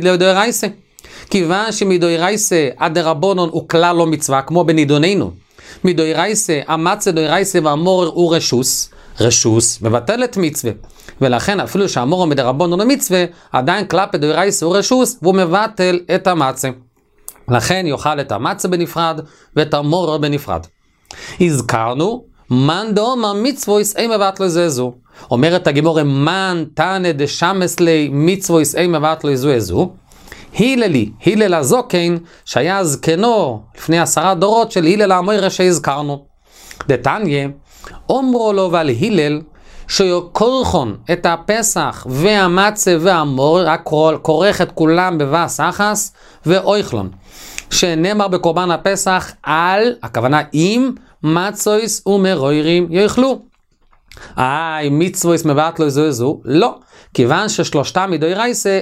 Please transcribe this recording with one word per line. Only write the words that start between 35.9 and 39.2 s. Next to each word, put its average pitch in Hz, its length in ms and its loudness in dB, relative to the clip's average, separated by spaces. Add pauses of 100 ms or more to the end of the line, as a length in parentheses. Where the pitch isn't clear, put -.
דתניא, 139 600 0 (600)
אומרו 240 440 0
לו 190 180 0
ועל 160 180 0 (120)
הלל, 156 400 0 (460)